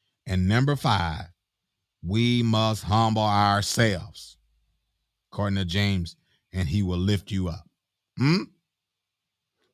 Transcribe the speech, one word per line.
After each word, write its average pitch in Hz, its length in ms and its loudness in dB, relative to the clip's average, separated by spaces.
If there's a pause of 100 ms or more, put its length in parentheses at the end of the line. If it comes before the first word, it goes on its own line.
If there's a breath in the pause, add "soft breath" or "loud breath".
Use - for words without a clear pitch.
(260)
And 92 220 2
number 131 280 2
five, 90 500 -2 (760)
we 120 400 0
must 110 420 0
humble 110 380 2
ourselves, 101 1160 0 (920)
according 101 260 -2
to 98 80 -2
James, 92 520 -2 (360)
and 90 160 -2
he 101 140 0
will 90 160 -2
lift 98 320 -2
you 92 180 -2
up. 80 200 -12 (480)
Hmm? 151 280 0 (1300)